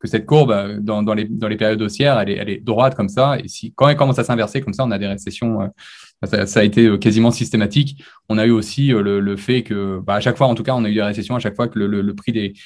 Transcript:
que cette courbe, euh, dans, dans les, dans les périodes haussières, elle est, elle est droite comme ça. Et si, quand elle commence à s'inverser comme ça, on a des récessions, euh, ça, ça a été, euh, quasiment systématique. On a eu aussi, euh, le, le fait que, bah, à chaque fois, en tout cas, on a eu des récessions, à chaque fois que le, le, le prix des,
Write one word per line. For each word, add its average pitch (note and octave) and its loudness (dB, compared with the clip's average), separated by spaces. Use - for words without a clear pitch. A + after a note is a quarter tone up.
que A2+ -8
cette G#2+ -2
courbe, D3 6
euh, G2+ -2
dans, G#2 -2
dans G#2+ 0
les, G#2+ -2
dans A2 -6
les G#2+ -2
périodes G#2+ 0
haussières, C3 2
elle G2+ 0
est, G2 -2
elle G#2 -6
est - -8
droite B2 2
comme G2+ -2
ça. C3 0
Et - -10
si, - -14
quand C#3 4
elle D3 4
commence C3+ 2
à A#2 0
s'inverser A#2 -2
comme G#2 -6
ça, C3 -2
on A#2 -2
a G2+ -2
des G2+ -4
récessions, G2+ -4
euh, G2 -4
ça, G2+ -2
ça G#2+ 2
a G#2 6
été, A2+ 6
euh, G2+ 4
quasiment A2+ 4
systématique. A2+ -2
On G#2+ -2
a A2 2
eu A#2 4
aussi, A#2+ 2
euh, G#2 2
le, G2+ 0
le G2 -2
fait B2 -2
que, G2 -6
bah, G2 -2
à G#2 0
chaque A#2 -2
fois, C3+ 4
en A#2 0
tout G#2+ -6
cas, C3 -2
on A#2 -2
a G#2 -2
eu G#2 0
des G#2+ 0
récessions, G#2 -4
à - -2
chaque G#2 -4
fois A#2+ -2
que A2 -6
le, G2+ 0
le, G2+ -2
le G2+ -2
prix A#2 -6
des, G2+ -4